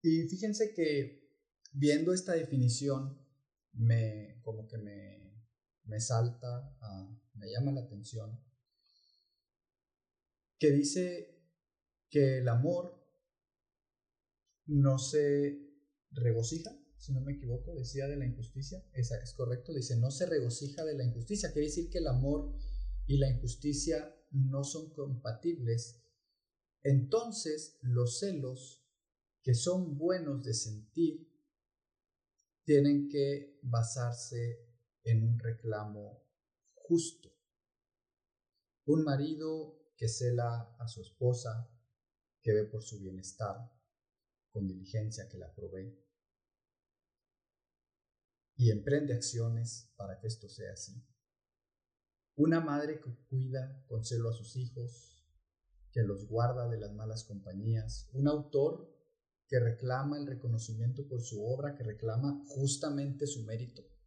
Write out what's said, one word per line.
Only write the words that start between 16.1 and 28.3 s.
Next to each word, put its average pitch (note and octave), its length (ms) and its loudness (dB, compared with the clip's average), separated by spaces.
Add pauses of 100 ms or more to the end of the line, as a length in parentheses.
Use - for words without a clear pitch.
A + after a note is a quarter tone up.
regocija, A#2+ 680 0 (200)
si - 160 -8
no C3 80 0
me C#3 120 -4
equivoco, C3 420 -6
decía C3+ 340 -6
de C#3+ 80 -4
la C3 100 -2
injusticia, B2 680 -8
esa A#2+ 300 -2
es - 120 -12
correcto, B2 380 -4
dice, A#2+ 240 -2
"no A#2+ 140 4
se F3 160 -2
regocija C#3+ 580 -2
de D3+ 100 -2
la C3 100 -2
injusticia", B2 480 -2
quiere D3 160 2
decir E3+ 220 -2
que F3+ 80 -2
el D#3 100 0
amor C#3 440 2 (540)
y C#3 120 4
la C3+ 120 6
injusticia C#3+ 840 -2 (160)
no C3+ 340 2
son D#3+ 280 -8
compatibles. B2 1120 -4 (760)
Entonces, D3+ 1000 2
los A#2+ 360 2
celos, C#3 680 -4 (580)